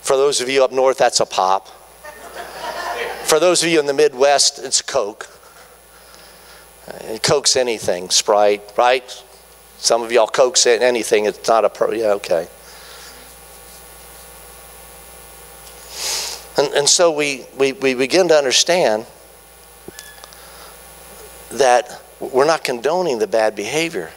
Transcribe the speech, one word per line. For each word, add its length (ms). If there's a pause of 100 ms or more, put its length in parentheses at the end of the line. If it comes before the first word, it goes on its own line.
For 100
those 240
of 80
you 160
up 80
north, 280
that's 200
a 60
pop. 420 (1600)
For 160
those 240
of 60
you 100
in 80
the 60
Midwest, 640
it's 200
Coke. 480 (1600)
Uh, 360
Coke's 320
anything, 560
Sprite, 500 (160)
right? 460 (560)
Some 240
of 80
y'all 160
Coke's 400
in 160
anything, 420
it's 220
not 180
a 40
pro-, 220
yeah, 200
okay. 360 (4000)
And, 180
and 120
so 220
we, 360 (120)
we, 160
we 220
begin 320
to 80
understand 720 (2500)
that 500 (200)
we're 260
not 180
condoning 540
the 80
bad 300
behavior. 600